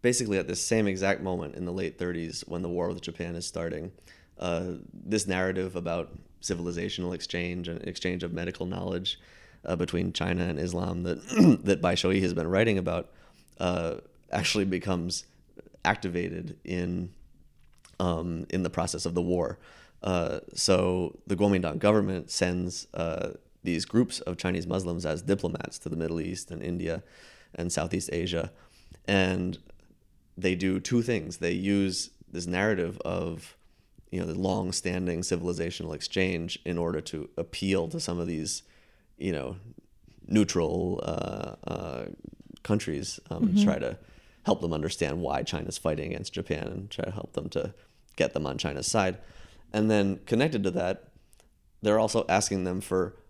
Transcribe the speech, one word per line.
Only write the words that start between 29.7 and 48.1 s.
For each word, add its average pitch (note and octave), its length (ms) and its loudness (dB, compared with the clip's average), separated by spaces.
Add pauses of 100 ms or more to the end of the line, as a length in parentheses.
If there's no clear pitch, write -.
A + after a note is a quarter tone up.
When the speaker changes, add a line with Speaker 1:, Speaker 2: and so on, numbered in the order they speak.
Speaker 1:
they F#2 160 2
do F#2+ 260 0
two A#2+ 220 2
things. G2+ 360 -2
They F2 140 0
use F#2+ 580 0 (220)
this F2 140 -6
narrative F2+ 580 0
of, E2+ 520 -4 (540)
you F#2 100 -4
know, F2 60 -2
the F2 120 -4
long-standing F#2 840 0
civilizational E2+ 720 -2
exchange E2+ 720 -2
in E2+ 140 -2
order E2 240 0
to - 340 -8
appeal E2+ 520 0
to E3 120 -6
some F2 180 -2
of E2+ 80 -2
these, D#2+ 360 -4 (560)
you F#2 140 -2
know, C#2+ 240 -4 (680)
neutral, F2 760 2
uh, - 680 -4
uh, B1+ 340 -6 (580)
countries, G#2 580 -2 (100)
um, - 140 0
and F#3+ 120 4
Speaker 2:
Mm-hmm. G#3 80 8
Speaker 1:
try - 140 4
to - 200 -4 (480)
help - 160 4
them E2 100 0
understand D#2 480 0
why C#2 220 0
China's - 340 -4
fighting D#2+ 360 -2
against - 200 -6
Japan - 360 -2
and G2 220 -8
try - 140 -4
to G2+ 60 -4
help - 240 -10
them - 160 -4
to - 240 -4 (420)